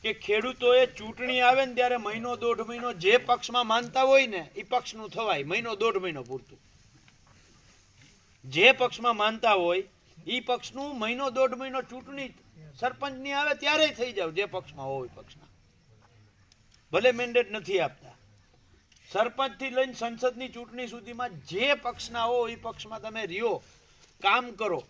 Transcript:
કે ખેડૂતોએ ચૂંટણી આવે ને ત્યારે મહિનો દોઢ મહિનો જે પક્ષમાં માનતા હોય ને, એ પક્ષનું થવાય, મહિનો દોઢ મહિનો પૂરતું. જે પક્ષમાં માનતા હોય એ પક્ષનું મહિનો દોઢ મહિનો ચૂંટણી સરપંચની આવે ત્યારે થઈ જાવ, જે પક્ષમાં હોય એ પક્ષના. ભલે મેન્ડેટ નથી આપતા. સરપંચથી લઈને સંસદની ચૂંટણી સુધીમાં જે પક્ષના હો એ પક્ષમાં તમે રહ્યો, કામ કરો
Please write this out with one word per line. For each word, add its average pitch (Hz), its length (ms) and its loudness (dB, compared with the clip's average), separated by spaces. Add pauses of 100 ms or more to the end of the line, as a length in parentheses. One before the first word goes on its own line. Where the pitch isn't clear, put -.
કે 214 100 -2
ખેડૂતોએ 247 720 4
ચૂંટણી 247 540 -4
આવે 262 220 6
ને 247 120 -2
ત્યારે 247 240 2
મહિનો 226 380 -4
દોઢ 233 300 0
મહિનો 240 260 -6
જે 185 260 4
પક્ષમાં 240 480 0
માનતા 240 380 2
હોય 269 220 8
ને, 190 160 -6 (120)
એ 208 100 -10
પક્ષનું 220 460 -4
થવાય, 180 340 -2
મહિનો 220 320 -4
દોઢ 214 220 0
મહિનો 165 260 -4
પૂરતું. 127 340 -12 (1900)
જે 151 280 4
પક્ષમાં 240 440 0
માનતા 220 380 2
હોય 180 300 2 (420)
એ 240 140 -2
પક્ષનું 262 580 -6
મહિનો 247 320 -2
દોઢ 254 240 2
મહિનો 262 280 -6
ચૂંટણી 262 480 -12 (440)
સરપંચની 262 580 -6
આવે 285 220 0
ત્યારે 302 380 2
થઈ 240 200 -4
જાવ, 180 200 -2
જે 190 140 -2
પક્ષમાં 160 400 -10
હોય 135 200 -6
એ - 80 -18
પક્ષના. - 360 -20 (1400)
ભલે 226 200 6
મેન્ડેટ 240 380 0
નથી 196 300 -2
આપતા. - 340 -6 (960)
સરપંચથી 240 600 -2
લઈને 262 240 -2
સંસદની 233 540 -4
ચૂંટણી 240 400 -12
સુધીમાં 233 560 -12
જે 202 220 -2 (100)
પક્ષના 233 500 -6
હો 247 120 2 (100)
એ 233 80 -8
પક્ષમાં 220 460 -12
તમે 220 240 -6
રહ્યો, 190 300 -2 (680)
કામ 233 300 4
કરો 180 380 -2